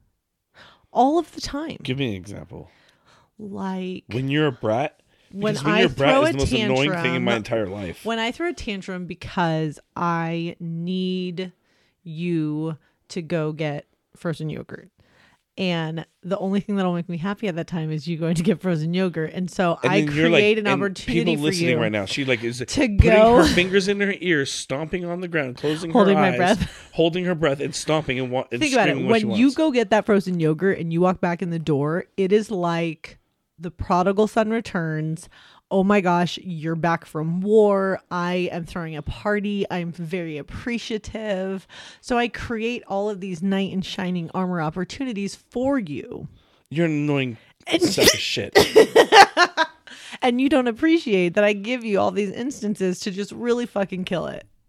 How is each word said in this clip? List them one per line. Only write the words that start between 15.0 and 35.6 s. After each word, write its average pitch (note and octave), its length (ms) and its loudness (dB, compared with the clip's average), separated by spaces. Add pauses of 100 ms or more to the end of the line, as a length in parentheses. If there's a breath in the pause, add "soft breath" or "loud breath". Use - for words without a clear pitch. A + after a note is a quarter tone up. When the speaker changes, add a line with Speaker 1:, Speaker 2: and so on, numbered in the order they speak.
Speaker 1:
And E3 480 -4 (160)
the F#3 160 -4
only G3 220 -2
thing G3+ 160 -4
that'll F#3 180 0
make E3+ 160 -4
me E3+ 80 -6
happy G3+ 280 -4
at E3+ 100 -4
that E3 100 -6
time D#3 260 -4
is D#3 160 -6
you E3+ 80 -2
going E3 200 0
to E3+ 60 0
get F3 200 0
frozen E3+ 320 -2
yogurt. E3+ 400 -2
And F#3 160 -4
so E3+ 320 0
Speaker 2:
And - 100 0
Speaker 1:
I - 80 4
Speaker 2:
then D3 140 0
you're D#3+ 140 4
Speaker 1:
create G#3 280 6
Speaker 2:
like, G#3+ 80 -2
Speaker 1:
an - 80 -4
Speaker 2:
and G3 100 0
Speaker 1:
opportunity F3+ 500 -2
Speaker 2:
people D3+ 40 0
Speaker 1:
for D3 120 -4
Speaker 2:
listening E3+ 220 0
Speaker 1:
you A#2+ 80 2
Speaker 2:
right A2 140 0
now, G2+ 140 -2
she, C#3 180 -4
like, B2 180 0
is A#2+ 160 -4
Speaker 1:
to B2 80 -6
Speaker 2:
putting A#3 320 0
Speaker 1:
go A3 400 8
Speaker 2:
her E4 60 8
fingers F#3 440 2
in G3+ 120 -2
her G3 200 0
ears, D#3+ 300 0
stomping D#3+ 540 -6
on F3 160 -6
the F#3 80 -8
ground, C#3 300 -4
closing D#3 320 -2
Speaker 1:
Holding G3 260 6
Speaker 2:
her - 60 4
Speaker 1:
my F#3+ 80 4
Speaker 2:
eyes, - 60 0
Speaker 1:
breath. F3+ 560 0
Speaker 2:
holding E3+ 340 0
her F3+ 80 0
breath, C#3+ 260 0
and C#3 140 -6
stomping D3 440 -2
and, B2+ 120 -4
wa-, B2+ 200 -2
and A#2+ 120 -4
Speaker 1:
Think C#4+ 100 2
about A#3 160 4
it. - 40 2
Speaker 2:
screaming - 140 -2
what G3+ 60 2
Speaker 1:
When A3+ 80 4
Speaker 2:
she G#3+ 60 0 (140)
Speaker 1:
you B3 60 6
Speaker 2:
wants. C#4 100 2
Speaker 1:
go D#4+ 160 2
get A3+ 180 0
that G#3+ 160 4
frozen F#3 340 2
yogurt D#3+ 380 2
and E3 120 -6
you E3 120 2
walk F3+ 180 2
back F3 220 -2
in E3+ 80 -4
the E3 80 -4
door, D3+ 480 0 (100)
it F#3+ 160 2
is G#3+ 180 2
like E3+ 680 -2 (400)
the E3 120 -10
prodigal F#3+ 580 2
son A3 200 0
returns. D#3+ 800 -4 (420 loud breath)